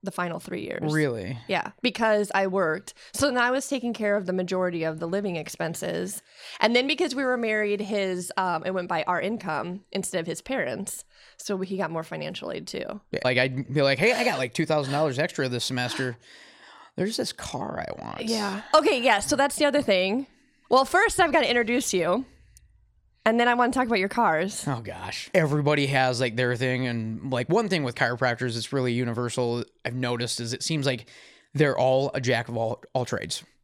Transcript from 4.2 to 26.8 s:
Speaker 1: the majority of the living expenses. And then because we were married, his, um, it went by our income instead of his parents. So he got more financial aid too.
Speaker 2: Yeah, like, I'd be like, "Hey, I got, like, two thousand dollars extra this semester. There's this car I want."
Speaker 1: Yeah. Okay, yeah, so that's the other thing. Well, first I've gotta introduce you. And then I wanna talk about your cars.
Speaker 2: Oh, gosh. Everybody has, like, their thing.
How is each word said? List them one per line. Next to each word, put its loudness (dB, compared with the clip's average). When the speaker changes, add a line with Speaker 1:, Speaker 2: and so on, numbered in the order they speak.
Speaker 1:
the -4
majority -2
of -2
the -6
living -2
expenses. -6
And 4
then 4
because 0
we -2
were 2
married, 0
his, -2
um, -2
it -4
went -4
by -2
our 0
income -4
instead -4
of -4
his -6
parents. -6
So -6
he -4
got -4
more -4
financial -8
aid -8
too. -8
Speaker 2:
Yeah, -4
like, 2
I'd -2
be 2
like, 2
"Hey, 2
I 0
got, 0
like, -4
two 0
thousand 0
dollars 0
extra -2
this -2
semester. -2
There's -2
this -4
car -8
I -10
want." -10
Speaker 1:
Yeah. -4
Okay, 6
yeah, 4
so 0
that's 2
the 2
other 2
thing. 2
Well, 6
first 4
I've 6
gotta 4
introduce 2
you. 2
And 4
then 6
I 6
wanna 4
talk 2
about 2
your 2
cars. 0
Speaker 2:
Oh, -2
gosh. -10
Everybody 4
has, 2
like, 0
their 2
thing. 0